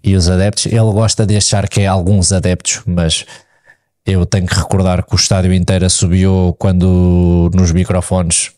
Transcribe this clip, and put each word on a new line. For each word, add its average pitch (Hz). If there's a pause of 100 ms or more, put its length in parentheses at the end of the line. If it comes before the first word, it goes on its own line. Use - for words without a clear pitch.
e 98
os 87
adeptos, 92
ele 117 (140)
gosta 107
de 104
achar 98
que -
é 98
alguns 95
adeptos, 90
mas 87 (800)
eu 92
tenho 92
que -
recordar 92
que -
o 95
estádio 92
inteiro 92
assobiou 92
quando 90
nos 92
microfones 90